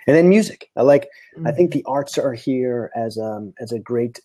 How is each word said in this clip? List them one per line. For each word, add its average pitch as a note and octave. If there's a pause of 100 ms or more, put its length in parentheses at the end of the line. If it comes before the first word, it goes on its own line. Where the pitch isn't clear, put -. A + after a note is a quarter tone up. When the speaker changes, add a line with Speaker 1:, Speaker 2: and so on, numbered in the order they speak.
Speaker 1:
and C#3
then E3+
music. -
I A2
like, C#3+ (360)
I -
Speaker 2:
Mm. -
Speaker 1:
think E3+
the C#3
arts C#3
are C3
here B2
as, A2+
um, G#2+
as A#2
a A#2
great A#2+